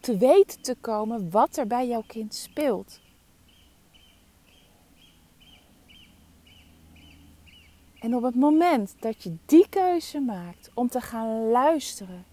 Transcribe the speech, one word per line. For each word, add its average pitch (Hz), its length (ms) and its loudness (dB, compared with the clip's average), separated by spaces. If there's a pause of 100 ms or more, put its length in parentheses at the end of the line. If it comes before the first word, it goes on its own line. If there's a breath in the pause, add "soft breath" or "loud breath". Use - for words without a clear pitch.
te 226 160 -4
weten 285 440 4
te 247 200 -6
komen 214 500 -6
wat 220 260 0
er 269 100 -4
bij 240 200 -2
jouw 233 200 -6
kind 220 280 -12
speelt. - 680 -6 (4000)
En 226 140 -4
op 240 80 -2
het 247 120 -2
moment 294 640 2
dat 220 220 -6
je 170 140 -10 (100)
die 330 220 8
keuze 349 520 -2
maakt 185 540 -8
om 247 140 -2
te 247 120 -4
gaan 226 480 -4
luisteren 233 840 0